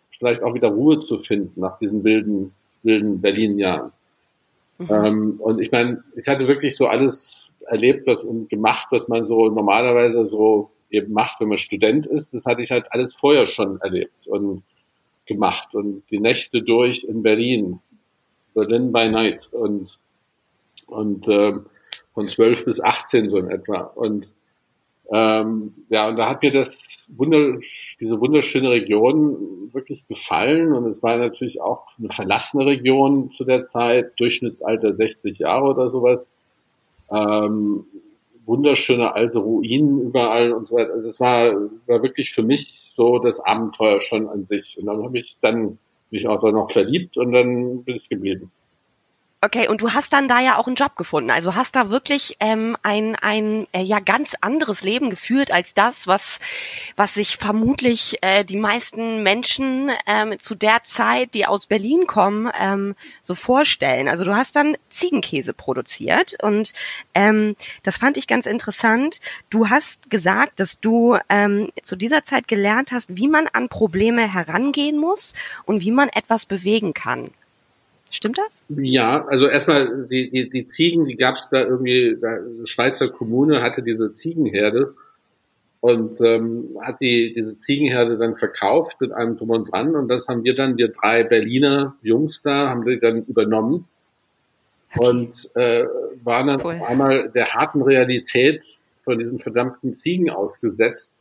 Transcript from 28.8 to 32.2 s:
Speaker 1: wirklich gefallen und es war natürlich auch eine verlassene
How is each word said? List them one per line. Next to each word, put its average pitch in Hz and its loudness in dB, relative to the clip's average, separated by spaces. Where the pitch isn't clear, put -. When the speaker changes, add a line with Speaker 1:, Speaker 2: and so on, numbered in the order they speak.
Speaker 1:
wirklich - -10
gefallen 147 0
und 123 0
es 107 -4
war 120 2
natürlich 120 -4
auch 104 -6
eine 113 -10
verlassene 110 -2